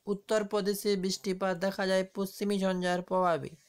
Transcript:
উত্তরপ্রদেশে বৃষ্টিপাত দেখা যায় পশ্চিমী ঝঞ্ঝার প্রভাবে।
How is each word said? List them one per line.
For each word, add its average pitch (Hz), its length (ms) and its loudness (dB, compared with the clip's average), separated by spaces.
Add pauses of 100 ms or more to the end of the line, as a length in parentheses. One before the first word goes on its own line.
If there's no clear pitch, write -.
উত্তরপ্রদেশে 202 920 0
বৃষ্টিপাত 190 640 -2
দেখা 196 300 0
যায় 190 180 2 (100)
পশ্চিমী 196 440 -2
ঝঞ্ঝার 180 420 2
প্রভাবে। 180 480 0 (200)